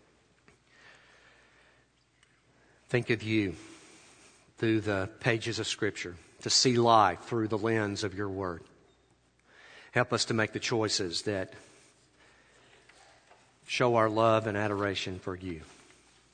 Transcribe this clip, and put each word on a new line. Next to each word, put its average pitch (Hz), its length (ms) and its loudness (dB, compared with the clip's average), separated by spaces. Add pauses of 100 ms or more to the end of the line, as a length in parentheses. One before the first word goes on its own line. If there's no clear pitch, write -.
(3000)
think 120 200 0
of 110 140 0
you 104 320 0 (1040)
through 110 220 2
the 98 280 -2 (100)
pages 113 380 -2
of 110 80 -4
Scripture, 92 500 -6 (280)
to 110 60 -2
see 123 280 4
life 110 440 6
through 113 260 -2
the 110 100 -2
lens 107 460 0
of 92 100 -4
your 101 160 -6
word. 95 340 -6 (1300)
Help 123 200 0
us 113 120 0
to 123 100 -4
make 107 180 0
the 104 60 -4
choices 104 640 -2
that 98 300 -4 (2000)
show 120 300 2
our 110 140 4
love 110 360 4
and 104 100 -2
adoration 101 640 -2
for 92 180 -8
you. 90 260 -10 (720)